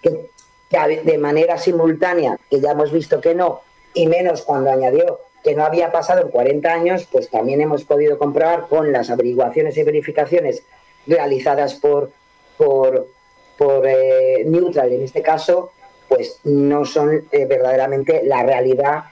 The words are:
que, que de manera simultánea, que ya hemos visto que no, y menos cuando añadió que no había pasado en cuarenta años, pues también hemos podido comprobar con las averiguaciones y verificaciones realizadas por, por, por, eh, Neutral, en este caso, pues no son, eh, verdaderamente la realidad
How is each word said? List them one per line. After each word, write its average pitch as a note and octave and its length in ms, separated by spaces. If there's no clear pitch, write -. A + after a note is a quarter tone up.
que, - 280
que D#3 320
de D#3 160
manera D#3 400
simultánea, E3 800
que C#3 100
ya C#3+ 120
hemos D3 200
visto D#3 280
que E3+ 140
no, F3 280
y E3 120
menos E3+ 360
cuando C3+ 280
añadió C3+ 500
que D3 120
no D3+ 100
había E3 280
pasado F3 300
en D3 80
cuarenta D3 420
años, F3 380
pues B2+ 180
también B2+ 320
hemos D3+ 240
podido D3 340
comprobar D#3+ 500
con D3+ 240
las A#2+ 180
averiguaciones B2 680
y D#3 60
verificaciones D3+ 800
realizadas C#3 680
por, C#3+ 380
por, C3+ 520
por, C#3 280
eh, C3 600
Neutral, D#3+ 460
en B2+ 100
este C3+ 180
caso, E3 520
pues - 360
no C#3+ 420
son, D3+ 440
eh, C#3+ 140
verdaderamente C3+ 800
la B2+ 180
realidad C3+ 680